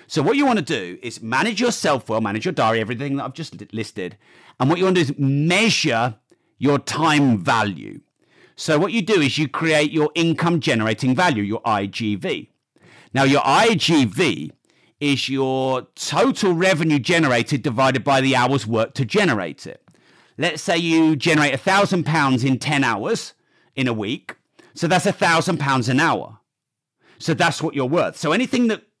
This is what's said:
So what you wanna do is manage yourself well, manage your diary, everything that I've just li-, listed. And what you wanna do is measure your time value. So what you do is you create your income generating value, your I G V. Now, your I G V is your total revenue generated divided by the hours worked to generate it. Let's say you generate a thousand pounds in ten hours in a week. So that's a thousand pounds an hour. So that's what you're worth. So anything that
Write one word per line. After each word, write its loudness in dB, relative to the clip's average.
So -2
what 2
you 2
wanna 2
do -6
is -12
manage -2
yourself -2
well, -2
manage -4
your -2
diary, 0
everything -6
that -6
I've -12
just -14
li-, -16
listed. -8
And 2
what 0
you 2
wanna 2
do 2
is -2
measure 0
your 2
time 2
value. -2
So 0
what 0
you 0
do 2
is 0
you 0
create 0
your 0
income 0
generating 0
value, 2
your -6
I 0
G -4
V. -8
Now, 2
your 4
I 4
G 2
V -2
is -2
your -2
total 0
revenue 2
generated 0
divided 0
by 2
the 2
hours 2
worked -2
to -2
generate -2
it. -16
Let's -2
say 0
you 4
generate 2
a 0
thousand 2
pounds 2
in 2
ten 0
hours -2
in -2
a -2
week. -6
So -4
that's 2
a 2
thousand 0
pounds 0
an 2
hour. -2
So -4
that's 0
what -4
you're 0
worth. 0
So -2
anything 0
that -4